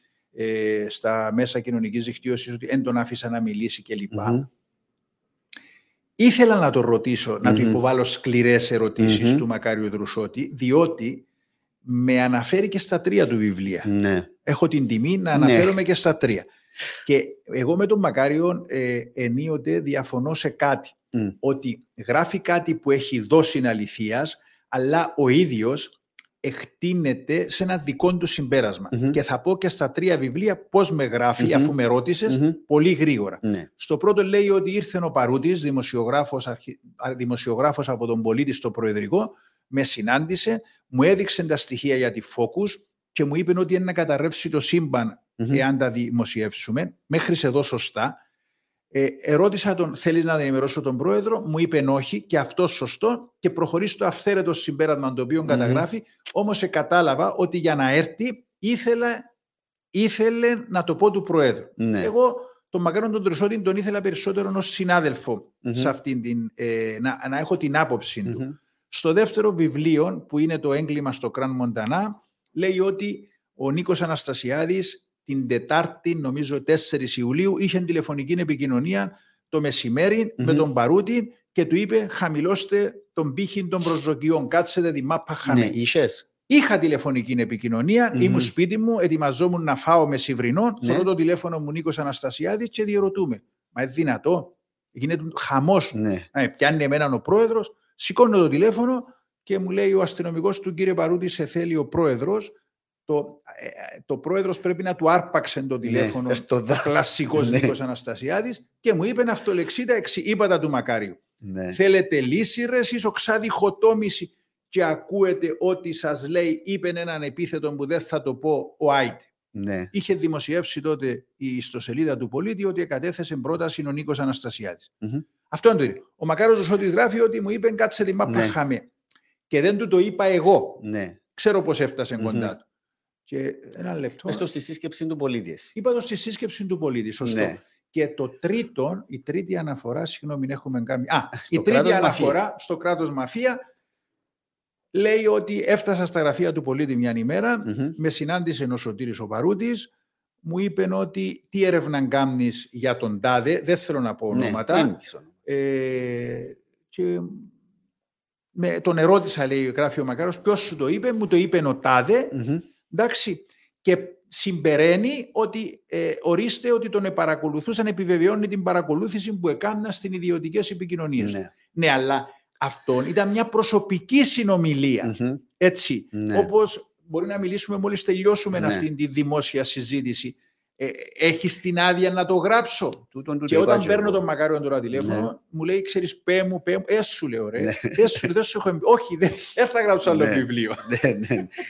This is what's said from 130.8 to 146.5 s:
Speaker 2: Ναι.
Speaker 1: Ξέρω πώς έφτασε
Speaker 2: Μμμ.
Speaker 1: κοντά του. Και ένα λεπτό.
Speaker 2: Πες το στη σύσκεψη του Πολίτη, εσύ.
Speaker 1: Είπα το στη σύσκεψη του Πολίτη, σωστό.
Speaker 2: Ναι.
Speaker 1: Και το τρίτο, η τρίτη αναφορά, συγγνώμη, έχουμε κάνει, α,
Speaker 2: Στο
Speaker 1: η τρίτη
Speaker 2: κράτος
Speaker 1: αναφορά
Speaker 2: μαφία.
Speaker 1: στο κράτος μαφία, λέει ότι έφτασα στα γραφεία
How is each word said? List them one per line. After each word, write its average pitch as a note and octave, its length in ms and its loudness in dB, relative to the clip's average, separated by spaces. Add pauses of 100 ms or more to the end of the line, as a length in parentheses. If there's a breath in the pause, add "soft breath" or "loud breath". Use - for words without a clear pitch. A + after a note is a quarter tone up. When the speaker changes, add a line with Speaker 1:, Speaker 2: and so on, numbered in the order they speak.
Speaker 2:
Ναι. G2+ 360 -6 (160)
Speaker 1:
Ξέρω G#3 280 2
πώς D#3 180 -2
έφτασε B2+ 380 -4
Speaker 2:
Μμμ. A2 60 -6
Speaker 1:
κοντά A2 340 -2
του. - 80 -20 (580)
Και C3+ 300 -6 (220)
ένα F3 240 -8
λεπτό. C3 280 -8
Speaker 2:
Πες D#3 100 -4
το F3+ 80 -2
στη D3+ 140 -6
σύσκεψη D#3+ 480 -8
του D#3+ 80 -4
Πολίτη, A#2+ 360 -4
εσύ. - 240 -12
Speaker 1:
Είπα A#3 180 0
το A#3+ 60 0
στη A3 160 -6
σύσκεψη G#3+ 500 -8
του F3+ 120 -4
Πολίτη, B2 340 -2
σωστό. A#2 280 -4
Speaker 2:
Ναι. F#2+ 180 -2 (320)
Speaker 1:
Και D3+ 180 0
το C#3+ 220 -6
τρίτο, F#3 800 -4
η C3+ 120 -12
τρίτη F3 380 -4
αναφορά, D#3+ 480 -6
συγγνώμη, D3 440 -6
έχουμε C3+ 340 -6
κάνει, B2+ 240 -4
α, D3+ 260 0
Speaker 2:
Στο - 220 -2
Speaker 1:
η D#3+ 60 2
τρίτη G3 180 4
Speaker 2:
κράτος A3 140 6
Speaker 1:
αναφορά D#3 460 2
Speaker 2:
μαφία. - 200 -2
Speaker 1:
στο - 180 -6
κράτος E3 340 -2
μαφία, A#3 480 -2 (1300)
λέει G#3+ 340 2
ότι G#3 400 2
έφτασα G3 400 2
στα E3+ 140 -2
γραφεία D#3 320 2